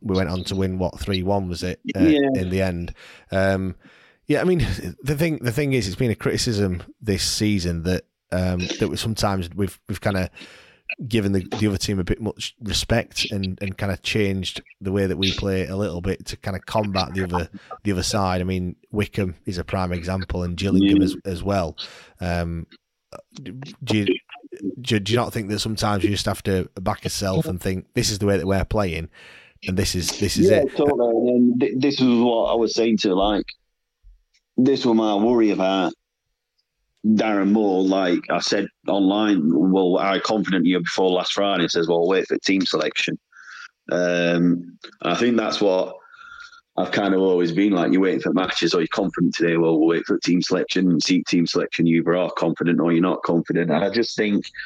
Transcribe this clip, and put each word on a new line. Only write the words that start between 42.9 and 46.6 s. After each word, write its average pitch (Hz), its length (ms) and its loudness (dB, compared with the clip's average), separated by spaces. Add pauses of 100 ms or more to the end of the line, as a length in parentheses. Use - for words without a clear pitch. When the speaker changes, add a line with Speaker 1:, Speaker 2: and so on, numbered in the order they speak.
Speaker 2:
Um, 87 880 2 (240)
and 87 100 -2
I - 20 -2
think 120 220 2
that's 110 240 -2
what 92 340 2 (840)